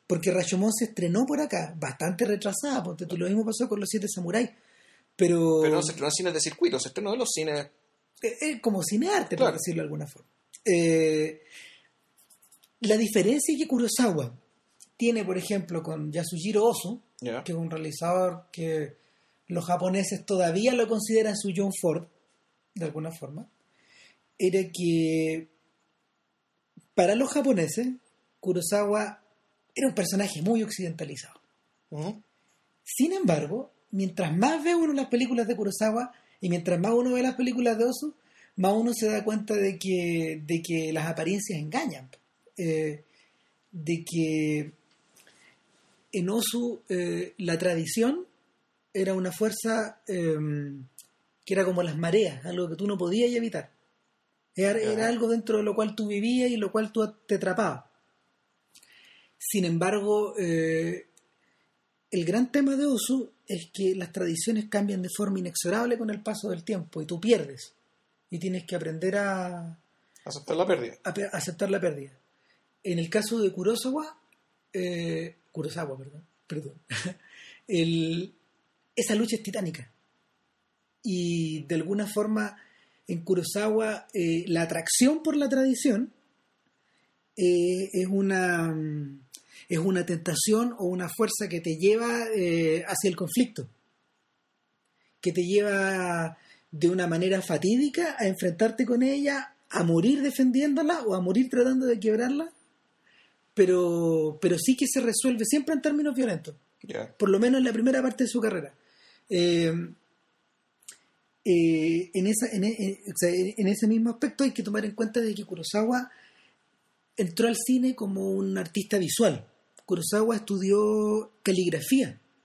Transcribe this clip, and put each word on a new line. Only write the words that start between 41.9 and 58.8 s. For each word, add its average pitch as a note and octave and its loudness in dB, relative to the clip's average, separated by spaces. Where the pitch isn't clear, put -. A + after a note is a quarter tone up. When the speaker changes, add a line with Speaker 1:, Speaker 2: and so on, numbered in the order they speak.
Speaker 1:
Eh, D#3 -2
de E3 -4
que D#3 -2
en F3+ -2
Ozu, A#3 -2
eh, F3 -2
la E3+ -2
tradición F#3 0
era F#3+ 0
una F#3 -2
fuerza, A3 -2
em, D3+ -2
que F#3+ -4
era F#3+ 2
como F3+ 0
las D#3+ -2
mareas, E3+ 0
algo F3+ -4
que D#3+ -8
tú G3 -4
no G3+ -2
podías G#3 2
evitar. A3+ -4
Era, G3+ 2
Speaker 2:
Ya. G#3+ 0
Speaker 1:
era A3 2
algo A#3 0
dentro A3+ 2
de G#3 2
lo G#3 0
cual G#3+ 0
tú G#3+ -4
vivías A#3+ 2
y A#3+ 0
lo G3+ -2
cual A3 0
tú G#3+ 0
te G3+ 0
atrapaba. F#3 -2